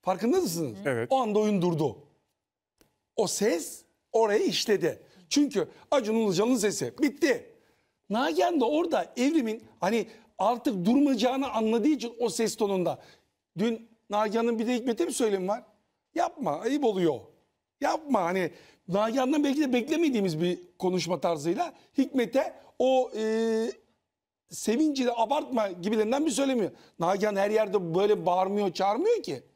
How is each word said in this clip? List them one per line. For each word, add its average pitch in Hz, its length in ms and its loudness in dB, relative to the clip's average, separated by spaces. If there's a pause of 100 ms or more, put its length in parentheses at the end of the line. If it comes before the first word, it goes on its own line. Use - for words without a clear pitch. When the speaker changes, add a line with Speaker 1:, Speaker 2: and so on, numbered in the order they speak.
Speaker 1:
Farkında 196 400 0
mısınız? 165 440 -4
Speaker 2:
Evet. 123 260 -2
Speaker 1:
O 269 100 2
anda 214 180 0
oyun 214 220 2
durdu. 151 360 0 (1160)
O 202 120 0
ses - 540 -2 (300)
oraya 220 280 4
işledi. 180 600 0 (300)
Çünkü 202 380 0 (240)
Acun 226 240 0
Ilıcalı'nın 220 400 2
sesi 190 460 -2
bitti. 269 480 2 (600)
Nagihan 311 520 2
da 226 80 2
orada 302 480 0
Evrim'in 247 460 0 (160)
hani 208 280 0 (300)
artık 214 480 0
durmayacağını 262 680 2
anladığı 220 360 0
için 240 320 -2
o 240 100 0
ses 220 260 -2
tonunda. 185 440 -2 (580)
Dün 220 320 -4 (200)
Nagihan'ın 220 500 0
bir 220 80 -2
de 254 80 0
Hikmet'e 247 320 -2
bir 311 40 -6
söylemi 196 360 0
var. 220 160 -4 (520)
"Yapma, 240 440 -2
ayıp 269 260 -2
oluyor. 180 340 2 (600)
Yapma." 285 420 0
Hani 180 280 -2 (360)
Nagihan'dan 254 560 0
belki 285 180 0
de 269 120 2
beklemediğimiz 247 680 0
bir 175 180 0 (200)
konuşma 180 420 -2
tarzıyla 175 520 -2 (240)
Hikmet'e 262 560 0 (260)
o, 254 380 2
e, 220 40 -4 (1300)
sevinci 262 560 0
de 240 100 2
abartma 240 560 0
gibilerinden 214 540 0
bir 320 60 0
söylemiyor. 254 400 0 (280)
Nagihan 196 360 0
her 196 140 2
yerde 202 460 0
böyle 196 300 2
bağırmıyor, 190 480 0
çağırmıyor 285 500 0
ki. 131 200 -10 (120)